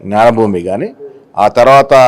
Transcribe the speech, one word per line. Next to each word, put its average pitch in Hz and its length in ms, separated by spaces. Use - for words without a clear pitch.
జ్ఞానభూమి 107 600
కానీ, 113 200
ఆ 104 100
తర్వాత 135 360